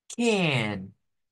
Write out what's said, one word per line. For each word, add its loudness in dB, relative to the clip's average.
can, 0